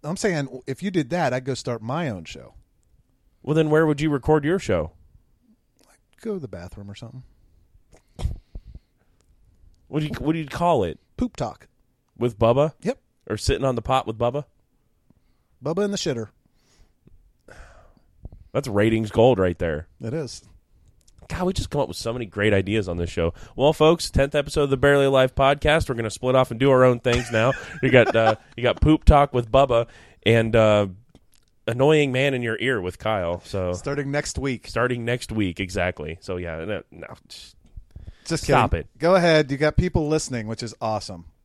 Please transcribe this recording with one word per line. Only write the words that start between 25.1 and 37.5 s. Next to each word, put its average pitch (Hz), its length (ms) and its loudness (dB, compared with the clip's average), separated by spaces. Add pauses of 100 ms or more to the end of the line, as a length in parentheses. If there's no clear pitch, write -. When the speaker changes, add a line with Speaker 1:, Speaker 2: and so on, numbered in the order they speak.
Speaker 2:
podcast. 143 540 2
We're 131 60 -4
gonna 113 160 -4
split 127 240 -2
off 131 160 4
and 113 80 -8
do 135 120 4
our 127 140 6
own 123 160 4
things 120 300 0
now. 120 220 2 (140)
Speaker 1:
<laughs> - 160 -10
Speaker 2:
You 107 80 2
got, 117 260 6
uh, 110 200 4 (200)
you 117 60 -8
got 120 180 0
Poop 151 240 4
Talk 143 300 6
with 117 180 -2
Bubba 123 340 4 (380)
and, 113 320 2
uh, 107 300 4 (800)
Annoying 139 460 2
Man 135 200 0
in 127 80 -4
Your 113 180 -4
Ear 120 220 -2
with 90 180 -8
Kyle. 90 460 -4
So 90 300 -4
Speaker 1:
Starting 139 360 -6
next 143 280 -6
week. 131 280 -6
Speaker 2:
starting 120 380 -2
next 120 260 -6
week, 101 300 -2
exactly. 87 640 -6
So, 92 160 -8
yeah, 82 260 -10
no, 101 260 -8
no, 85 160 -18 (220)
just - 280 -20 (680)